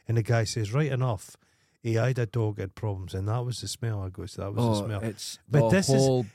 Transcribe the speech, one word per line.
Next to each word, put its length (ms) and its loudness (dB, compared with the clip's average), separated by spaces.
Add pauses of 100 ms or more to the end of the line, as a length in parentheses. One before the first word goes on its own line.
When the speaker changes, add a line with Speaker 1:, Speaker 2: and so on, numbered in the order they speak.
Speaker 1:
And 120 0
the 40 4
guy 220 2
says, 300 -4
"Right 180 2
enough, 440 -2 (440)
he 140 -2
had 240 2
a 80 0
dog 320 -2
had 160 -8
problems, 400 -6
and 140 -4
that 180 -2
was 160 -6
the 60 -8
smell." 340 -4
I 80 -6
go, 160 -12
"So 160 -10
that 120 -6
was 100 2
Speaker 2:
Oh, 160 2
Speaker 1:
the 60 -4
smell." 220 -4
Speaker 2:
it's 300 -10 (100)
Speaker 1:
But 220 4
Speaker 2:
the 60 6
Speaker 1:
this 120 2
is 60 6 (100)
Speaker 2:
whole 300 4